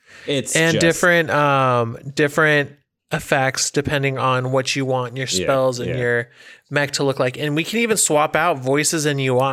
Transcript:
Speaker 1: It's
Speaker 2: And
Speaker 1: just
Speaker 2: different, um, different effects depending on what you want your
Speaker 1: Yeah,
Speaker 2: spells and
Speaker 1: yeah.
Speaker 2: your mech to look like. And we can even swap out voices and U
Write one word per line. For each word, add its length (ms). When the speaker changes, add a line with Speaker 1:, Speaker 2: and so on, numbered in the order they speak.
Speaker 1:
It's 300
Speaker 2:
And 180
Speaker 1:
just 80
Speaker 2:
different, 480
um, 680
different 560
effects 580
depending 480
on 340
what 240
you 100
want 300
your 140
Speaker 1:
Yeah, 140
Speaker 2:
spells 360
and 100
Speaker 1:
yeah. 80
Speaker 2:
your 320
mech 200
to 120
look 160
like. 180
And 180
we 80
can 160
even 180
swap 380
out 220
voices 480
and 160
U 180